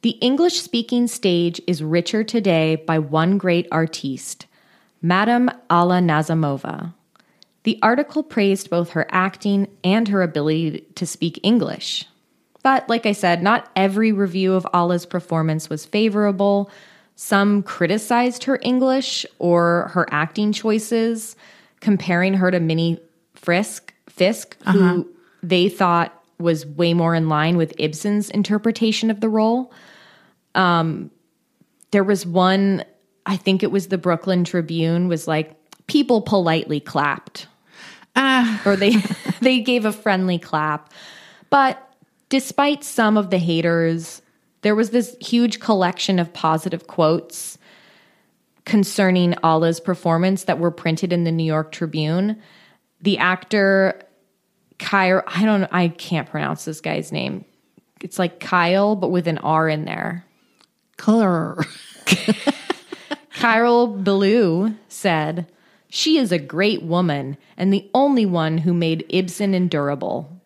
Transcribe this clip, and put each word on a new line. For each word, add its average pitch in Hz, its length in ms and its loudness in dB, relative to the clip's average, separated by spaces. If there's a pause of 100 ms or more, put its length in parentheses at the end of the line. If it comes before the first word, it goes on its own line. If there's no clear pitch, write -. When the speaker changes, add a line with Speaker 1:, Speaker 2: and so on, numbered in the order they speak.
Speaker 1:
"The 233 80 2 (100)
English-speaking 247 840 0
stage 175 580 0
is 160 160 -2
richer 175 420 0
today 170 520 2
by 160 240 -2
one 160 400 0
great 175 320 0
artiste, 160 760 -6 (560)
Madame 214 480 2 (180)
Alla 175 320 4
Nazimova." 160 920 -2 (720)
The 220 200 -2
article 294 400 0
praised 196 460 -2
both 170 220 -2
her 160 200 -2
acting 196 560 -2 (160)
and 208 240 2
her 196 160 0
ability 156 600 -2 (100)
to 180 100 -6
speak - 380 -6
English. - 640 -2 (580)
But, 262 260 2
like 226 160 0
I 208 60 2
said, 175 320 0
not 214 320 0
every 196 360 2
review 190 420 0
of 185 200 0
Alla's 175 320 0
performance 160 640 -4
was 156 160 -8
favorable. 202 840 0 (460)
Some 202 480 2
criticized 233 840 -2
her 269 180 0
English 262 640 0 (140)
or 170 540 2
her 180 180 2
acting 202 420 -2
choices, 220 840 -2 (460)
comparing 190 540 2
her 185 160 4
to 180 80 0
Minnie 165 400 0 (360)
Frisk, - 580 -4 (160)
Fisk, - 560 -2
who 202 40 -2 (140)
Speaker 2:
Uh-huh. 180 200 2 (400)
Speaker 1:
they 180 260 2
thought 170 440 0 (260)
was 160 260 0
way 170 300 0
more 170 200 2
in 160 140 0
line 156 280 2
with 160 200 0
Ibsen's 202 540 -2
interpretation 220 800 0
of 208 100 -4
the 220 80 -2
role. 226 420 0 (840)
Um, 170 560 0 (800)
there 196 120 4
was 190 220 0
one, 190 580 2 (440)
I 190 100 -2
think 190 240 0
it 208 100 0
was 185 160 -2
the 190 120 -4
Brooklyn 175 440 0
Tribune, 165 640 -2
was 165 200 -4
like, 156 280 -4 (320)
"People 233 340 2
politely 165 580 0
clapped." - 680 -6 (680)
Speaker 2:
Ah. 254 500 2
Speaker 1:
Or 202 100 4
they, 202 200 2 (220)
<laughs> - 240 -6
they 254 200 4
gave 240 240 0
a 214 80 0
friendly 185 440 0
clap. 151 540 -4 (580)
But 269 320 2 (480)
despite 285 540 0
some 214 340 2
of 196 120 0
the 190 80 2
haters, 165 840 0 (420)
there 208 120 2
was 220 140 0
this 233 320 -2
huge 240 380 0
collection 185 600 0
of 170 140 -4
positive 165 540 -2
quotes - 720 -2 (1080)
concerning 185 800 2
Alla's 165 360 2
performance 180 680 0
that 156 140 0
were 170 120 0
printed 170 420 -2
in 175 100 0
the 165 80 0
New 165 140 0
York 156 260 -2
Tribune. 165 640 -2 (640)
The 190 160 0
actor, 196 840 0 (760)
Kyr-, 190 500 2
I 196 180 -2
don't, 208 260 2
I 175 160 2
can't 165 420 -6
pronounce 151 360 -6
this 156 160 -12
guy's 156 300 -6
name. 151 340 -6 (560)
It's - 180 -10
like 180 200 -4
Kyle, 190 560 0
but 180 140 -4
with 175 180 0
an 160 120 -2
R 160 300 0
in 151 160 -4
there. 175 400 -8 (720)
Speaker 2:
Color. 185 600 0 (480)
<laughs> - 400 0 (880)
Speaker 1:
Kyril 240 540 4
Belew 196 880 2 (120)
said, 165 600 -4 (420)
"She 311 280 0
is 233 140 2
a 175 80 0
great 165 440 -2
woman 156 540 -2 (200)
and 190 160 0
the 196 200 -2
only 262 320 2
one 165 340 0
who 175 140 0
made 165 360 -2
Ibsen 185 460 -2
endurable." 147 920 -4